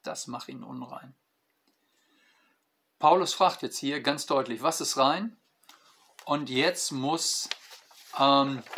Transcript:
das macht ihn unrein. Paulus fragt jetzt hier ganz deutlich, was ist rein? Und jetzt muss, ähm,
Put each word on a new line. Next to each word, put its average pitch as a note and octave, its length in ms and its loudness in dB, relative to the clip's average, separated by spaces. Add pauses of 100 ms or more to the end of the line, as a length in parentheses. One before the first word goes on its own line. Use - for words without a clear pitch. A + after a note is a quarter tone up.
das - 240 -10
macht B2 200 -12
ihn - 160 -14
unrein. B2+ 520 -16 (1900)
Paulus E3 320 6
fragt - 300 2
jetzt - 160 -6
hier C#3 200 -4
ganz C#3+ 280 -2
deutlich, B2 340 0
was D#3+ 180 0
ist - 160 -4
rein? D#3+ 400 2 (920)
Und C#3+ 260 -2
jetzt D#3 400 0
muss, C#3+ 580 -2 (680)
ähm, C#3 420 4 (160)